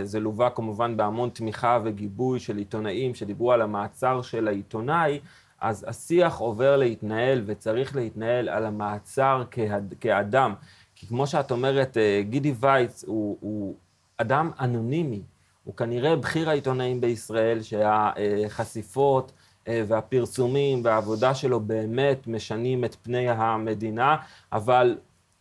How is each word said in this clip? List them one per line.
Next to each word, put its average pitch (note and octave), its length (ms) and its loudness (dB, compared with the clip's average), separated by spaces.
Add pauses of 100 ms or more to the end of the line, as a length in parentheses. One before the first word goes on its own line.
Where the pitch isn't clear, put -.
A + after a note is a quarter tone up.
זה G#2 140 -4
לווה A2 300 0
כמובן A2+ 480 -4
בהמון A2 320 0
תמיכה A#2 540 0
וגיבוי A2 560 -2
של G#2 180 -8
עיתונאים G#2+ 580 -4
שדיברו G#2+ 360 -2
על A#2 100 6
המעצר G#2+ 600 -2
של A2+ 260 -4
העיתונאי, C#3 720 -2 (420)
אז G#2 280 -4
השיח E3+ 480 2
עובר A#2+ 400 2
להתנהל A#2 680 0
וצריך A2+ 500 -4
להתנהל A2+ 540 -2
על G#2+ 160 -2
המעצר G#2+ 840 -2
כהד-, G#2 480 -4
כאדם. G#2 540 2 (420)
כי - 120 -20
כמו B2 200 -2
שאת C#3 240 0
אומרת, C3+ 460 2
אה, G#2 320 4
גידי C#3 300 0
וייץ C3 480 2
הוא, G#2 320 -4
הוא G#2 360 -6 (420)
אדם C#3 420 0
אנונימי, B2 600 -2 (420)
הוא - 120 -14
כנראה A#2+ 400 0
בכיר D#3+ 340 -2
העיתונאים B2+ 520 0
בישראל, A2+ 600 2
שהחשיפות, G#2+ 1700 0 (360)
אה, A2+ 200 0
והפרסומים B2+ 960 0
והעבודה A2 520 2
שלו B2+ 240 0
באמת A2+ 680 0
משנים A#2 580 -2
את A#2 160 -6
פני B2 280 -2
המדינה, A2 880 0 (380)
אבל B2 440 4 (440)